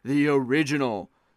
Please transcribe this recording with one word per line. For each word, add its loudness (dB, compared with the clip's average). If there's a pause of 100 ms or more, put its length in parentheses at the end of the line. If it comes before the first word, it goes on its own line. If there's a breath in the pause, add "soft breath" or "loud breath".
the 2
original 0 (260)